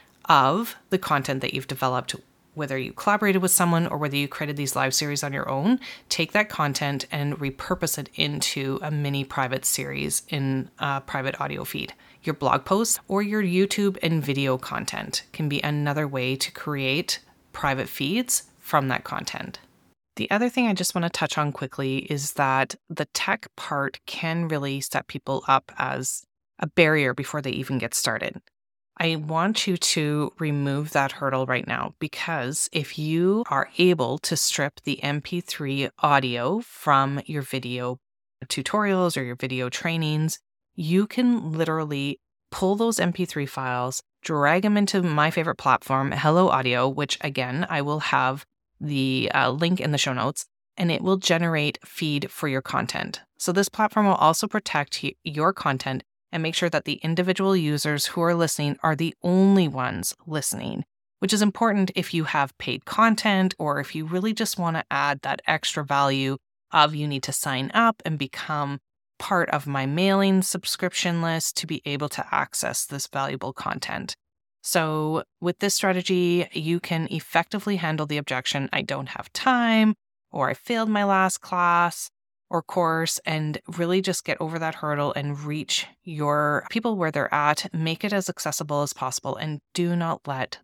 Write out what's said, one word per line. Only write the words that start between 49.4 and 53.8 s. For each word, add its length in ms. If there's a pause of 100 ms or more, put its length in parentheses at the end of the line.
link 300
in 120
the 60
show 140
notes, 340 (300)
and 160
it 100
will 140
generate 720
feed 440
for 200
your 120
content. 600 (160)
So 160
this 160
platform 380